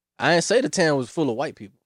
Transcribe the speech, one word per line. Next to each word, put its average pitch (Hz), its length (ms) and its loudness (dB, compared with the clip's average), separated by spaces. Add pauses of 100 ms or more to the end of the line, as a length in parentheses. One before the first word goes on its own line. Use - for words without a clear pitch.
(200)
I 143 140 2
didn't 170 100 2
say 220 180 2
the 294 80 -2
town 156 280 2
was 127 120 -4
full 151 200 -2
of 113 80 -2
white 139 180 -6
people. - 300 -20